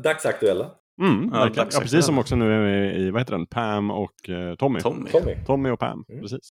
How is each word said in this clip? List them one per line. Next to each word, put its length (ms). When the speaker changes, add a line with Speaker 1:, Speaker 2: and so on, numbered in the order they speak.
Speaker 1:
dagsaktuella. 640
Speaker 2:
Mm, 100
Speaker 3:
Ja, 20
Speaker 2:
verkligen. 180
Ja, 140
Speaker 3:
dagsaktuella. 360
Speaker 2:
precis 240
som 120
också 180
nu 180
är 60
med 400
i, 100
vad 100
heter 120
den? 140
Pam 440
och, 380
eh, 260
Tommy. 260
Speaker 3:
Tommy. 300
Speaker 1:
Tommy. 260
Speaker 2:
Tommy 240
och 100
Pam, 280
Speaker 1:
Mm. 140
Speaker 2:
precis. 320